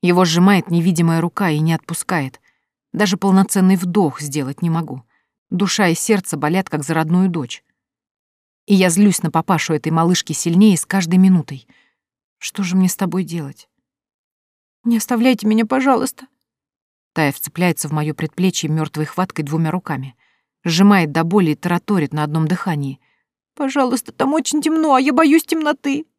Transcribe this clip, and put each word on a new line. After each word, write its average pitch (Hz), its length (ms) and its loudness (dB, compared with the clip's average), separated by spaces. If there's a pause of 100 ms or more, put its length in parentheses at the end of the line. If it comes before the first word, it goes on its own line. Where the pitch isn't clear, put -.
Его 180 220 4
сжимает 180 440 4
невидимая 170 520 2
рука 175 280 -2
и 151 100 0
не 165 140 2
отпускает. 160 640 -6 (540)
Даже 190 240 0
полноценный 190 600 2
вдох 175 440 0
сделать 139 400 -8
не 170 80 -2
могу. 151 340 -6 (460)
Душа 196 380 0
и 262 80 2
сердце 190 420 -2
болят, 170 320 -2
как 151 140 -6
за 151 100 -6
родную 165 360 0
дочь. 160 340 -8 (1040)
И 202 80 4
я 185 140 4
злюсь 190 340 2
на 165 80 -4
папашу 165 420 -2
этой 156 180 -2
малышки 165 420 0
сильнее 180 440 4
с - 80 -6
каждой 185 320 0
минутой. 185 500 2 (680)
Что - 260 -10
же 180 120 -2
мне 185 140 4
с - 60 -4
тобой 180 280 -4
делать? 156 460 -10 (1120)
«Не 233 140 2
оставляйте 240 500 0
меня, 220 180 2
пожалуйста». 262 600 -2 (840)
Тая 147 180 0
вцепляется - 560 -4
в 143 60 -6
мое 151 200 -2
предплечье 175 560 -4
мертвой 156 360 -2
хваткой 175 380 -6
двумя 156 280 -2
руками. 139 440 -8 (480)
Сжимает 170 480 4
до 160 120 0
боли 170 280 2
и 147 40 0
тараторит 175 580 -2
на 151 100 -2
одном 156 240 -2
дыхании. 147 520 -4 (560)
«Пожалуйста, 269 560 -2
там 277 220 -2
очень 311 280 -2
темно, 311 340 0
а 262 60 2
я 269 120 0
боюсь 320 320 4
темноты». 302 600 -4 (140)